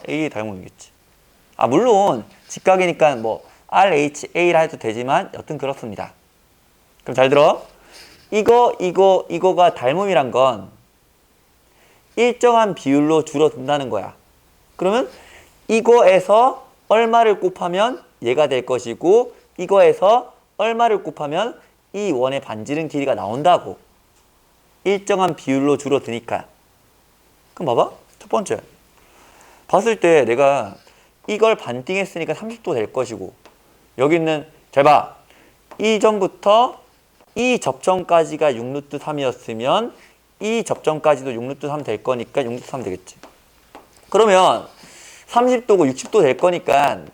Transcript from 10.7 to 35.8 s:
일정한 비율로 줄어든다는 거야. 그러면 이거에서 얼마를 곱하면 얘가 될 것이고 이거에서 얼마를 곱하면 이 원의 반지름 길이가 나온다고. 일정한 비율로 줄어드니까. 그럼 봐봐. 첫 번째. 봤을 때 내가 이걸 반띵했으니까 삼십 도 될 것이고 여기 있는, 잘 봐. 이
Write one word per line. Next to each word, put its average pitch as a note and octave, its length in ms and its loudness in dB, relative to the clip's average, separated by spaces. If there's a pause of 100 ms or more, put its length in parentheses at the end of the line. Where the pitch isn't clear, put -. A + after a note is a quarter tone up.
일정한 A#3 580 2
비율로 D3 500 0
줄어든다는 C#3+ 640 -2
거야. G#2 240 -8 (600)
그러면 G#3 320 -2 (600)
이거에서 A3 1000 4 (200)
얼마를 A3+ 520 2
곱하면 F#3 640 -4 (200)
얘가 C3 260 0
될 B2+ 180 -2
것이고 C3+ 680 0 (220)
이거에서 F#3 800 2 (220)
얼마를 A3+ 460 0
곱하면 D#3+ 580 -6 (340)
이 G3+ 160 -4
원의 C3 300 -2
반지름 C3+ 480 -8
길이가 C#3 260 -2
나온다고. A#2 640 -2 (1040)
일정한 F#3+ 540 0
비율로 C3+ 420 0
줄어드니까. A#2 680 -4 (1080)
그럼 F3 120 -10
봐봐. C3 260 0 (260)
첫 - 100 -20
번째. G3 320 -4 (1080)
봤을 G#3 320 0
때 D#3+ 240 4
내가 A#2+ 500 0 (540)
이걸 G#3+ 260 0
반띵했으니까 E3 800 -6
삼십 A3 280 -14
도 F3+ 120 -4
될 G#2+ 180 -4
것이고 A2 400 -8 (640)
여기 D3 200 2
있는, D#3+ 300 -2 (260)
잘 C#3 100 2
봐. C#3+ 340 4 (600)
이 G#3+ 220 0